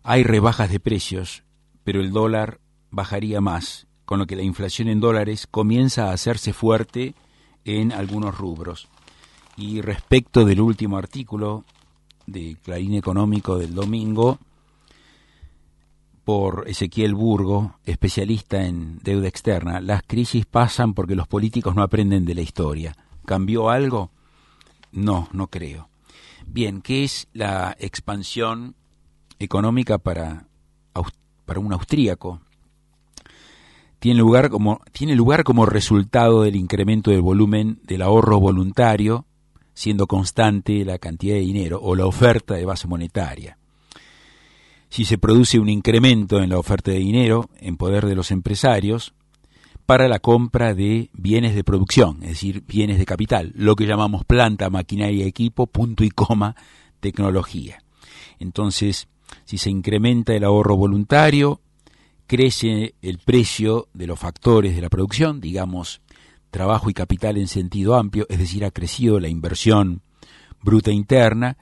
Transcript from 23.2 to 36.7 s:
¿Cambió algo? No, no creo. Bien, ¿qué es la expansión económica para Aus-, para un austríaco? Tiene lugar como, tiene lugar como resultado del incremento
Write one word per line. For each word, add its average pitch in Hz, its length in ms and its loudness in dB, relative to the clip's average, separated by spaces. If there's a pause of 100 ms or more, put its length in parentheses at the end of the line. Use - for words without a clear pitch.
¿Cambió 110 460 0
algo? 123 400 -2 (800)
No, 95 400 -2
no 92 160 -6
creo. 80 420 -14 (560)
Bien, 104 360 -6
¿qué 131 220 -2
es - 300 -8
la 98 460 -6
expansión 113 960 -8 (640)
económica 107 580 0
para 82 480 -8 (480)
Aus-, 90 220 -6 (300)
para 92 160 -6
un 104 120 -4
austríaco? 92 680 -4 (1600)
Tiene 120 220 2
lugar 120 320 6
como, 104 300 0 (100)
tiene 143 240 -2
lugar 135 280 4
como 117 220 4
resultado 107 760 4
del 101 120 0
incremento 101 540 0